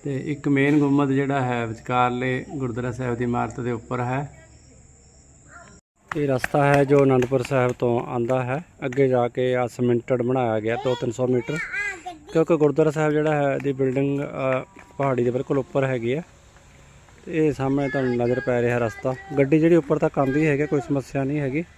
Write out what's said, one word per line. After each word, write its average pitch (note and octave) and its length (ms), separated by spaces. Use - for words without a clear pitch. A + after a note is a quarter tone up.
ਤੇ C#3+ 120
ਇੱਕ C#3+ 320
ਮੇਨ C#3+ 300
ਗੁੰਬਦ C#3+ 320
ਜਿਹੜਾ C3+ 300
ਹੈ A#2+ 260
ਵਿਚਕਾਰਲੇ B2 800
ਗੁਰਦੁਆਰਾ B2 440
ਸਾਹਿਬ B2 220
ਦੀ A#2+ 100
ਇਮਾਰਤ A#2+ 360
ਦੇ A#2+ 100
ਉੱਪਰ A#2+ 300
ਹੈ। C3 480
ਇਹ D3 120
ਰਸਤਾ C3+ 360
ਹੈ C#3+ 200
ਜੋ C#3 200
ਅਨੰਦਪੁਰ B2+ 380
ਸਾਹਿਬ B2 300
ਤੋਂ A#2+ 340
ਆਉਂਦਾ B2+ 360
ਹੈ। C3+ 220
ਅੱਗੇ C3+ 220
ਜਾ B2 200
ਕੇ B2+ 280
ਆ B2 100
ਸਮਿੰਟਡ A#2+ 560
ਬਣਾਇਆ A#2+ 380
ਗਿਆ A2+ 240
ਦੋ B2+ 100
ਤਿੰਨ A#2+ 180
ਸੌ B2+ 140
ਮੀਟਰ, B2+ 320
ਕਿਉਂਕਿ D#3+ 240
ਗੁਰਦੁਆਰਾ D3+ 340
ਸਾਹਿਬ D3+ 220
ਜਿਹੜਾ D3+ 220
ਹੈ C#3 240
ਦੀ C#3 140
ਬਿਲਡਿੰਗ, C3+ 480
ਅ, C3 460
ਪਹਾੜੀ C3 260
ਦੇ B2 60
ਬਿਲਕੁਲ C3+ 280
ਉੱਪਰ C3+ 260
ਹੈਗੀ B2 300
ਹੈ। E3 80
ਤੇ D#3+ 220
ਇਹ D3 60
ਸਾਹਮਣੇ C3+ 360
ਤੁਹਾਨੂੰ C3 280
ਨਜ਼ਰ A#2+ 240
ਪੈ B2 220
ਰਿਹਾ A#2+ 160
ਰਸਤਾ। A#2+ 360
ਗੱਡੀ C#3 200
ਜਿਹੜੀ E3 160
ਉੱਪਰ D#3 240
ਤੱਕ D#3+ 200
ਆਉਂਦੀ C#3+ 280
ਹੈਗੀ, D3 200
ਕੋਈ C#3+ 140
ਸਮੱਸਿਆ C#3 440
ਨਹੀਂ D3 160
ਹੈਗੀ, C#3+ 220